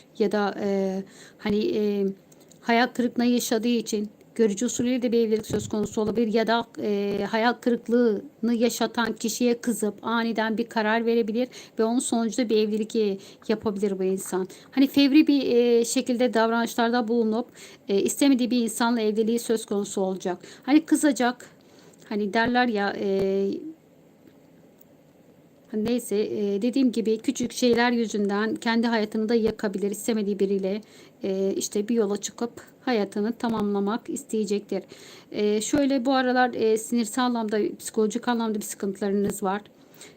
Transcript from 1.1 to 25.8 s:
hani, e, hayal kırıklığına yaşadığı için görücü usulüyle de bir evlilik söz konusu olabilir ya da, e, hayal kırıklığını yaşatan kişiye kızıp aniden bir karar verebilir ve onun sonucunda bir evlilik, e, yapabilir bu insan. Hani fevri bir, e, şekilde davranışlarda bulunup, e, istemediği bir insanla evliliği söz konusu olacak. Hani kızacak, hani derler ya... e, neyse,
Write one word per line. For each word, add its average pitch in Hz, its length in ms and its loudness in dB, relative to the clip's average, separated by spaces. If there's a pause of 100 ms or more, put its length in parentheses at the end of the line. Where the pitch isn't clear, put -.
hani, 214 400 0
e, 208 280 0 (560)
hayal 240 260 4
kırıklığına 240 380 -2
yaşadığı 240 420 0
için 220 420 -2 (260)
görücü 220 300 2
usulüyle 240 360 -2
de 240 100 0
bir 233 160 2
evlilik 220 180 0
söz - 240 -4
konusu 208 320 -2
olabilir 214 320 0
ya 226 140 2
da, 233 180 0 (160)
e, 202 380 -2 (100)
hayal 226 240 2
kırıklığını 233 1000 0
yaşatan 226 600 0
kişiye 240 480 -2
kızıp 208 400 -2
aniden 226 560 -2
bir 233 80 -2
karar 220 400 0
verebilir 233 420 0 (320)
ve 220 40 2
onun 233 160 2
sonucunda 226 500 -2
bir 220 80 4
evlilik, 214 380 0
e, 208 220 0 (300)
yapabilir 202 520 -2
bu 190 40 0
insan. 190 440 -2 (240)
Hani 277 160 4
fevri 285 400 6
bir, 269 280 2
e, 240 300 6
şekilde 247 480 0
davranışlarda 233 720 2
bulunup, 226 440 0 (360)
e, 202 140 2
istemediği 254 500 2
bir 247 100 2
insanla 233 400 0
evliliği 214 380 2
söz 226 260 -2
konusu 202 360 -4
olacak. 185 360 -4 (260)
Hani 311 220 4
kızacak, 254 640 0 (600)
hani 208 240 -4
derler 247 340 2
ya... 202 320 0
e, 196 480 0 (2250)
neyse, 226 440 -2